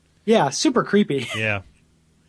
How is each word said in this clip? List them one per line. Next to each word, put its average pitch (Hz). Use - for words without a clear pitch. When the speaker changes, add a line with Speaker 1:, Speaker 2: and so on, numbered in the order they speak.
Speaker 1:
Yeah, 185
super 247
creepy. 147
<laughs> -
Speaker 2:
Yeah. 107